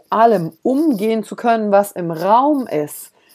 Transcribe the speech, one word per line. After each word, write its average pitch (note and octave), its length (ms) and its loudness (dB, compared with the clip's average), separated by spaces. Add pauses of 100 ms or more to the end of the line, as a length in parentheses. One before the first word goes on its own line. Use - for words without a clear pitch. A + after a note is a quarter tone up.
allem G#3 440 2 (100)
umgehen A3+ 640 0
zu G#3+ 100 -12
können, A3+ 340 -2
was G3+ 220 2
im F3 200 -6
Raum A#3 560 0
ist, - 440 -8 (240)